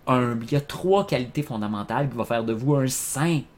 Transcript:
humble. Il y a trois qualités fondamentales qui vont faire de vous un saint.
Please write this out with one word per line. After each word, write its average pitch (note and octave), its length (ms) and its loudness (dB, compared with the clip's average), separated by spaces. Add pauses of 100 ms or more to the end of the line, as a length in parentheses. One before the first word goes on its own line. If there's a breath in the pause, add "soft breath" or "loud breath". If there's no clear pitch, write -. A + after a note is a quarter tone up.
humble. A#2+ 380 2
Il A#2 80 -2
y D3 40 4
a C#3+ 40 4
trois G3 480 0
qualités B2+ 340 -2
fondamentales G#2+ 680 -2
qui A#2 80 -6
vont A2+ 80 0
faire A#2 200 0
de A2+ 80 0
vous C3 240 2
un C3+ 100 2
saint. D3 540 0 (180)